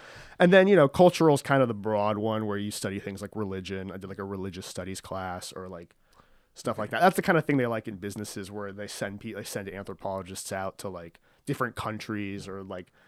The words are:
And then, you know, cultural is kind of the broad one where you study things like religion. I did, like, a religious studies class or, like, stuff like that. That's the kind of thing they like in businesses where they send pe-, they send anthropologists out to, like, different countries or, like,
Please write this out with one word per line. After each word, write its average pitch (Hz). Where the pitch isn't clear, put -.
And 180
then, 190
you 202
know, 147
cultural 165
is 139
kind 139
of 123
the 113
broad 104
one 110
where 101
you 104
study 98
things 98
like 101
religion. 95
I 92
did, 95
like, 95
a 101
religious 95
studies 92
class 92
or, 92
like, 87
stuff -
like 107
that. 117
That's 180
the 190
kind 180
of 147
thing 143
they 123
like 113
in 107
businesses 101
where 101
they 101
send 101
pe-, 110
they 101
send 101
anthropologists 95
out 95
to, 104
like, 85
different 123
countries 104
or, 98
like, 95